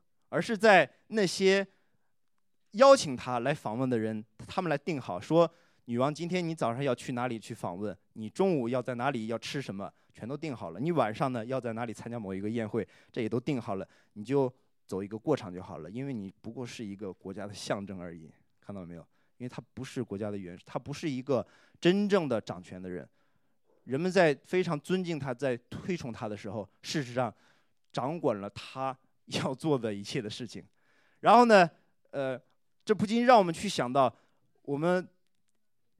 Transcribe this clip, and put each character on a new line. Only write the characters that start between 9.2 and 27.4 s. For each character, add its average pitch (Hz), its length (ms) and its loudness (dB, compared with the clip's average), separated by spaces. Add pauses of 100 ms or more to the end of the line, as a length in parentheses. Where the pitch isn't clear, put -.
要 113 100 -2
吃 139 240 -8
什 107 120 -8
么， 95 160 -10 (220)
全 - 160 -12
都 143 80 -8
定 151 180 -8
好 98 160 -10
了。 85 100 -10
你 165 120 0
晚 113 220 2
上 131 180 -2
呢， 113 140 -4
要 131 120 -2
在 117 140 -4
哪 117 140 -6
里 110 80 -8
参 - 160 -12
加 120 80 -8
某 95 160 -6
一 95 60 -4
个 104 100 -4
宴 113 180 -4
会， 104 180 -4 (240)
这 131 120 -6
也 110 60 0
都 117 120 0
定 139 200 -4
好 104 160 -6
了， 92 120 -8 (240)
你 104 120 -14
就 131 280 0 (340)
走 98 160 -6
一 101 60 -8
个 107 100 -10
过 147 160 0
场 101 180 -6
就 90 100 -10
好 78 160 -14
了， 78 120 -14
因 127 160 -8
为 139 60 -8
你 98 180 -8 (120)
不 - 80 -12
过 123 160 -10
是 120 180 -12
一 98 100 -8
个 98 160 -10
国 92 220 -12
家 98 140 -10
的 101 80 -12
象 98 320 -6
征 95 120 -12
而 87 160 -12
已， 80 160 -18 (300)
看 104 140 -14
到 95 80 -12
了 85 40 -14
没 85 80 -14
有？ 80 120 -16 (320)
因 120 60 -14
为 123 40 -10
它 131 140 -14 (100)
不 - 100 -12
是 131 200 -8
国 98 160 -8
家 104 120 -4
的 104 60 -6
元 87 220 -12
首， - 80 -20
它 - 120 -8
不 131 140 -12
是 165 160 -6
一 127 140 -4
个 127 240 0 (340)
真 196 280 4
正 185 200 2
的 117 100 0
掌 92 240 -8
权 92 180 -14
的 92 100 -10
人。 87 180 -10 (760)
人 127 140 -2
们 180 140 0
在 165 220 6 (100)
非 185 180 0
常 165 160 -2
尊 185 240 -2
敬 170 160 -4
他， 135 140 -4
在 127 240 -2 (140)
推 - 260 -6
崇 123 160 -8
他 107 160 -8
的 104 80 -8
时 101 140 -10
候， 98 180 -8 (140)
事 156 200 -4
实 120 120 -8
上 120 180 0 (600)